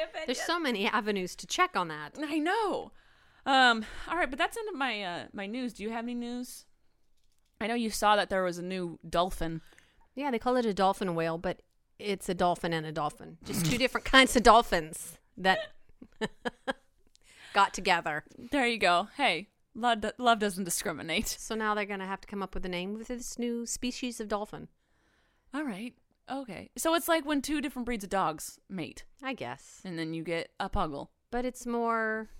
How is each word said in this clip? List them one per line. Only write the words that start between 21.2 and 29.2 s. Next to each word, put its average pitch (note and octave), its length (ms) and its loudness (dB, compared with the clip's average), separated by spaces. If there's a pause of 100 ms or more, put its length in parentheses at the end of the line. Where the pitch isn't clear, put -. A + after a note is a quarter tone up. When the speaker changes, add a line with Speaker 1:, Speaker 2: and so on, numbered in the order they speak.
Speaker 2:
So - 260 -8
now G#3+ 200 0
they're G#3 120 -2
gonna F#3+ 200 -6
have F#3+ 160 -6
to - 60 -20
come G3 140 -6
up F#3 120 -8
with F#3 120 -4
a - 20 -4
name F3+ 300 -4
for A3+ 60 -12
this B3 340 -10
new A#3 280 -4
species B3 540 -6
of G#3+ 80 -8
dolphin. G3+ 400 -6 (880)
Speaker 1:
All D4+ 100 -4
right. A3+ 300 -8 (360)
Okay. B3 460 -10
So E4 180 2
it's E4+ 140 0
like E4 160 4
when C#4+ 160 0
two D4 200 -2
different B3 260 -4
breeds A#3 180 -4
of F3 60 -10
dogs E3+ 480 -2 (100)
mate. - 360 -10 (180)